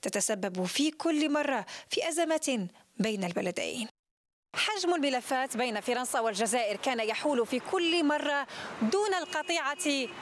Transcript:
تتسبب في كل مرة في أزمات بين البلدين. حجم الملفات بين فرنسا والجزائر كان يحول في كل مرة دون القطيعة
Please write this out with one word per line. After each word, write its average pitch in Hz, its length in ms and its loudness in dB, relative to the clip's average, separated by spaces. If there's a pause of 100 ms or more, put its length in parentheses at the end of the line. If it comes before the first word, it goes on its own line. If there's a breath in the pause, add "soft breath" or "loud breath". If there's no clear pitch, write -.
تتسبب 190 600 -2
في 285 260 2
كل 311 420 0
مرة 285 340 0 (240 loud breath)
في - 180 0
أزمات 320 380 0 (520 loud breath)
بين 208 260 0
البلدين. 180 640 -2 (680)
حجم 370 380 0
الملفات 262 640 0
بين 220 240 0
فرنسا 247 400 0
والجزائر 220 560 0
كان 240 240 0
يحول 226 460 0
في 254 140 -2
كل 339 440 2
مرة 294 420 2 (360 loud breath)
دون 381 320 4
القطيعة 294 960 0 (140)